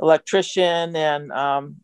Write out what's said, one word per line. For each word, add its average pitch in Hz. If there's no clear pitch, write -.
electrician, 170
and, 147
um, 139